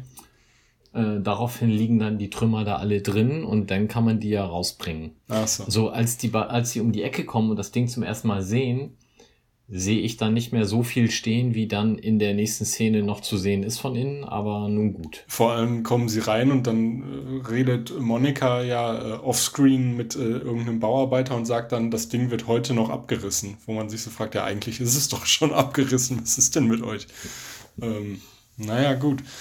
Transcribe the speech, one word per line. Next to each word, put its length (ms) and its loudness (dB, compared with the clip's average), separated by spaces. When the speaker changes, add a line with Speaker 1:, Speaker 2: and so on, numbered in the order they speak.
Speaker 1:
Äh, 280 0
daraufhin 480 0
liegen 300 4
dann 180 0
die 140 -4
Trümmer 320 0
da 140 0
alle 240 0
drin 420 2
und 260 0
dann 180 0
kann 180 2
man 140 4
die 100 -2
ja 160 2
rausbringen. 680 -6
Speaker 2:
Ach 200 0
so. 200 -4
Speaker 1:
So, 220 2
als 280 0
die 120 -2
ba-, 180 0
als 240 -2
sie 80 -4
um 120 2
die 120 0
Ecke 220 -4
kommen 260 0
und 60 0
das 140 -6
Ding 160 0
zum 140 -4
ersten 260 -4
Mal 140 0
sehen, 560 -2
sehe 280 0
ich 180 -4
dann 160 2
nicht 180 -2
mehr 140 2
so 160 2
viel 300 2
stehen, 420 0
wie 140 0
dann 320 0
in 180 2
der 160 2
nächsten 320 -2
Szene 380 2
noch 180 -2
zu 160 -2
sehen 240 2
ist 160 -4
von 180 -4
innen, 280 -4
aber 440 -4
nun 260 2
gut. 340 -14
Speaker 2:
Vor 240 2
allem 320 0
kommen 260 2
sie 120 0
rein 300 4
und 140 2
dann, 380 0
äh, 40 -10
redet 520 0
Monika 640 2
ja, 340 0
äh, 220 -6
offscreen 760 4
mit, 200 -4
äh, 60 -4
irgendeinem 580 -2
Bauarbeiter 560 2
und 100 -2
sagt 260 -2
dann, 200 0
das 180 -4
Ding 220 0
wird 160 -4
heute 260 2
noch 160 2
abgerissen, 680 -4
wo 60 -4
man 160 -4
sich 120 -8
so 80 -10
fragt, 240 -6
ja, 100 0
eigentlich 360 -4
ist 160 2
es 120 0
doch 200 -4
schon 240 4
<laughs> 20 -2
abgerissen, 680 2
was 200 -2
ist 160 2
denn 100 4
mit 160 2
euch? 240 -8
Ähm, 420 -6
naja, 380 0
gut. 260 0